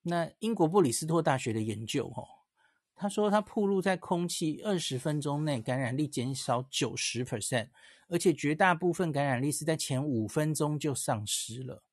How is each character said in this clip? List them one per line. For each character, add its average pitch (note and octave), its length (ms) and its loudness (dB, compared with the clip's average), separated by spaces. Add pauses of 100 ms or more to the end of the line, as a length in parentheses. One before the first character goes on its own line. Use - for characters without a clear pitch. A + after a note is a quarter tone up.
那 E3+ 400 -2
英 A3 120 0
国 F#3 140 4
布 F#3 140 6
里 C#3+ 100 6
斯 D#3 160 -4
托 D#3+ 160 2
大 D3 160 4
学 A#2 140 -4
的 A2 80 0
研 G#2+ 260 -4
究 B2 240 -2
吼， - 160 -10 (680)
他 G3+ 140 -4
说 G#3 220 2
他 G#3 120 4
暴 G#3 240 -2
露 G3 160 2
在 F#3 160 2
空 F3 280 -2
气 D#3+ 360 -2
二 G3+ 160 0
十 E3 200 -4
分 D3+ 220 -2
钟 D3 240 -2
内 C#3+ 160 0
感 B2+ 180 -2
染 B2 160 -2
力 D3+ 140 0
减 C3 260 -4
少 C3 360 -2
九 A2+ 260 -2
十 - 260 -2
percent， A#2 460 -2 (400)
而 F3 100 0
且 E3 140 4
绝 D3 220 0
大 F#3 200 6
部 F3 160 0
分 E3 220 0
感 C#3 120 2
染 B2+ 180 2
力 D3 100 0
是 - 120 -4
在 D#3+ 120 2
前 - 260 -2
五 A#2+ 240 0
分 D3+ 280 0
钟 D3+ 240 0
就 C#3 160 -2
丧 A2 320 -2
失 - 360 -4
了。 - 300 -12